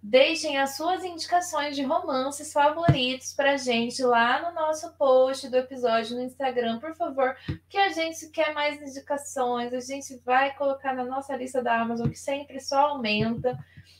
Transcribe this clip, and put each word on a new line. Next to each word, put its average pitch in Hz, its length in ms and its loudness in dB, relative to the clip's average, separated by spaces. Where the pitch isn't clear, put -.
Deixem 294 540 4
as 277 200 0
suas 349 260 0
indicações 330 720 -2
de 277 80 -2
romances 285 680 -2
favoritos 285 800 2
pra 277 240 2
gente 240 460 -2
lá 247 460 4
no 339 60 -12
nosso 311 380 -4
post 262 560 4
do 247 80 2
episódio 240 580 0
no 247 80 -4
Instagram, 247 560 -2
por 320 160 -10
favor, 262 400 0
porque - 320 -6
a 392 120 4
gente 320 400 -4
quer 311 240 0
mais 294 280 -2
indicações, 262 920 -4
a 254 60 -2
gente 269 360 -10
vai 269 300 2
colocar 269 400 -2
na 254 80 -4
nossa 269 320 -6
lista 254 260 -4
da 233 200 2
Amazon, 233 280 -2
que - 80 -10
sempre 277 420 -8
só 277 300 2
aumenta, 233 680 -2